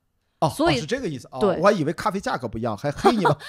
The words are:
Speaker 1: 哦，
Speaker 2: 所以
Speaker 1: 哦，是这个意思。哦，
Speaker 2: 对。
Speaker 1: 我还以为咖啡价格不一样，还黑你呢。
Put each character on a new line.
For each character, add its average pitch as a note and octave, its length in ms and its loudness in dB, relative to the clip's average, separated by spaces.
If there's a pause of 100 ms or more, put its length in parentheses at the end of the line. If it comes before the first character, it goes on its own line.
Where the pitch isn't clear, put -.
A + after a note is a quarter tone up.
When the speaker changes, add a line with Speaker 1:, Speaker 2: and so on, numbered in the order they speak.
(400)
Speaker 1:
哦， D#3+ 80 2
Speaker 2:
所 E4 240 2
以 B3+ 60 0
Speaker 1:
哦， - 20 -2
是 D#3+ 60 -6
这 A3+ 120 -4
个 C4 80 -6
意 D3 120 -6
思。 - 120 -16
哦， C3 100 -10
Speaker 2:
对。 F#3 180 2
Speaker 1:
我 E3+ 80 2
还 G#3+ 60 8
以 E3+ 120 0
为 D#3+ 80 -2
咖 - 180 -2
啡 F#3 80 -6
价 - 200 -4
格 A#2+ 100 -6
不 A2 80 -8
一 A2+ 60 -6
样， A#2 120 -2
还 C#3+ 160 -4
黑 A3 240 4
你 G#3 80 0
呢。 D3+ 140 4 (120)